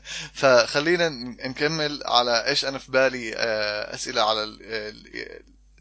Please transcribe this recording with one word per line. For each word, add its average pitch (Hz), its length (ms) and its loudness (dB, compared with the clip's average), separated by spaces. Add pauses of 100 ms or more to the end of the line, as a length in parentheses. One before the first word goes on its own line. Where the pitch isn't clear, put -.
<laughs> - 360 -12
فخلينا 143 680 4
ن-، 123 360 -8
نكمل 147 600 -2
على 120 420 2
إيش 139 180 0
أنا 135 140 -4
في - 140 -12
بالي، 127 440 2
آه، 107 580 -2
أسئلة 120 280 -2
على 107 220 2
ال، 107 180 -12
ال، 107 800 -12 (380)